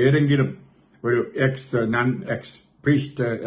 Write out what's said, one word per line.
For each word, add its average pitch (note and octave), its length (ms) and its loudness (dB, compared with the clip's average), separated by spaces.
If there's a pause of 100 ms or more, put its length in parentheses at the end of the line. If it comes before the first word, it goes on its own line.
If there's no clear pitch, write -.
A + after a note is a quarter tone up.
ഏതെങ്കിലും C#3 420 2 (580)
ഒരു A#2+ 140 2 (260)
എക്സ് C3 340 -2 (140)
നൺ, B2 140 2 (260)
എക്സ് - 240 -12 (260)
പ്രീസ്റ്റ്, C3+ 440 0 (180)